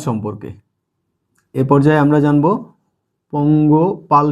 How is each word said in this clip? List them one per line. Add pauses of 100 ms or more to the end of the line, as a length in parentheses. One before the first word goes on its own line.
সম্পর্কে। (1040)
এ
পর্যায়ে
আমরা
জানব (880)
পঙ্গপাল